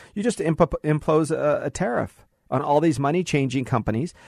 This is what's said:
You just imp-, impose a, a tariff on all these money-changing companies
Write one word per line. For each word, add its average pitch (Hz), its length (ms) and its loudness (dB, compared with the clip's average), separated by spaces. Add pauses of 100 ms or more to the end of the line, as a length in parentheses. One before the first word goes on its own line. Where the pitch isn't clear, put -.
(140)
You 202 80 -4
just 233 180 0
imp-, 160 420 2
impose 151 480 2
a, 147 340 0
a 147 60 -4
tariff - 540 -4 (260)
on 135 120 0
all 147 180 2
these 156 180 2
money-changing 139 680 0
companies 117 480 -2 (140)